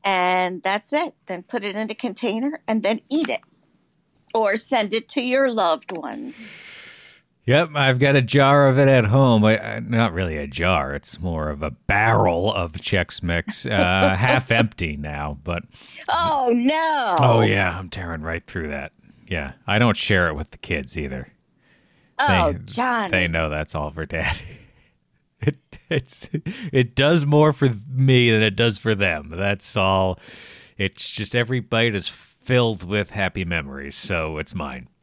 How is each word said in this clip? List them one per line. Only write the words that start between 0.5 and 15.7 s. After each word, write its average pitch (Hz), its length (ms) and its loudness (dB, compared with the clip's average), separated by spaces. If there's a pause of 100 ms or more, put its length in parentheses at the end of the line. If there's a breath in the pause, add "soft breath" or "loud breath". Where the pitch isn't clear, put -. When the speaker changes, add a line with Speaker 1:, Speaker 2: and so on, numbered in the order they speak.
Speaker 1:
that's 202 300 -4
it. 302 220 -2 (120)
Then 175 160 -8
put 214 220 -8
it 196 100 -6
in 214 160 -6
a 220 40 -8
container 240 760 -6
and 220 160 0
then 214 160 0 (100)
eat 302 180 0
it. 120 120 -4 (960)
Or 220 220 2
send 220 360 -2
it 226 180 -4
to 269 120 -2
your 254 280 2
loved 185 460 0
ones. 160 580 -12 (920 loud breath)
Speaker 2:
Yep, 156 280 2
I've 135 260 2
got 139 160 6
a 135 60 6
jar 139 460 6
of 127 100 4
it 139 100 6
at 127 180 6
home. 120 380 6
I, 107 140 6 (180)
I, - 40 -8
not 113 320 0
really 85 240 -2
a 71 120 -6
jar. 71 460 0
It's - 260 -10
more 80 280 -4
of 73 140 -6
a 73 80 -4
barrel 101 800 2
of 87 200 -2
Chex - 500 -2
Mix, 85 420 -4
uh, 127 60 -6
Speaker 1:
<laughs> 95 480 2
Speaker 2:
half 127 320 0
empty 107 460 0
now. 73 480 -8
But 87 180 -6 (480 loud breath)